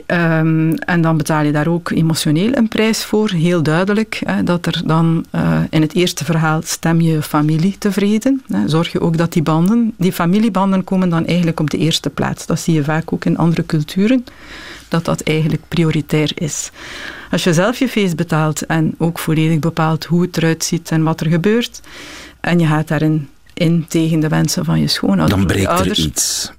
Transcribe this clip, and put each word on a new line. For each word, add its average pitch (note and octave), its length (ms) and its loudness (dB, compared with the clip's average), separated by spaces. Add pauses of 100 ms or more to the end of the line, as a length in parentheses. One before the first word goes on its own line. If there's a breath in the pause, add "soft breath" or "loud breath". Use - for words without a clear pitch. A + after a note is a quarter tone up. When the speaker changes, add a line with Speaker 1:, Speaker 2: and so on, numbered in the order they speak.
Speaker 1:
Ehm, D#3+ 680 2
en E3+ 280 0
dan D#3+ 160 2
betaal D#3 260 0
je D3 80 2
daar D3+ 160 0
ook E3+ 240 -2
emotioneel D#3+ 640 0
een A3+ 120 2
prijs A3 360 0
voor. G#3+ 260 0
Heel F3 340 2
duidelijk, F#3+ 640 0
hè, G3 180 -2
dat F3 220 0
er E3 200 -2
dan, E3 440 2
eh, E3 300 0 (100)
in D#3+ 120 2
het D#3 140 0
eerste F3+ 300 -2
verhaal D#3+ 380 0
stem E3 380 0
je D#3+ 200 2
familie D#3 560 0
tevreden. G#3+ 720 0
Hè. G3 220 -2
Zorg E3 220 0
je F3 80 -2
ook E3 180 0
dat E3 160 0
die F3 80 2
banden, F#3 560 2
die F3+ 160 0
familiebanden F#3+ 720 2
komen F#3 260 0
dan E3 160 0
eigenlijk E3 340 0
op D3+ 100 0
de - 80 -2
eerste - 320 0
plaats. - 360 -4
Dat D#3+ 140 -2
zie E3 140 0
je D3+ 100 2
vaak D#3 300 -2
ook F3 120 -4
in E3+ 120 0
andere E3 280 0
culturen, G3+ 600 0 (600 loud breath)
dat E3 180 -2
dat D3+ 160 -2
eigenlijk D#3 460 0
prioritair D#3 680 0
is. - 340 -6 (640 loud breath)
Als F3 120 0
je F3+ 100 2
zelf G3 260 2
je C4 100 2
feest F#3+ 260 0
betaalt D#3 500 -2
en D#3+ 320 0
ook E3+ 220 -2
volledig D#3+ 400 0
bepaalt D#3+ 460 0
hoe F3 160 2
het F3+ 160 -2
eruit D#3+ 260 0
ziet - 280 -4
en D#3+ 120 2
wat D#3+ 180 -2
er D#3+ 80 -2
gebeurt, G#3 520 0 (600 loud breath)
en E3+ 180 2
je E3 60 4
gaat D#3 220 0
daarin D#3 420 0 (240)
in E3+ 340 2
tegen E3 320 0
de D3+ 80 2
wensen D#3+ 380 0
van D#3+ 140 0
je D3 80 2
schoonouders A#2 420 0
Speaker 2:
Dan F#2+ 100 2
Speaker 1:
of G2 60 2
je D#2+ 80 2
Speaker 2:
breekt F#2+ 160 0
er E3+ 60 0
Speaker 1:
ouders, F2 300 0
Speaker 2:
iets. - 540 -4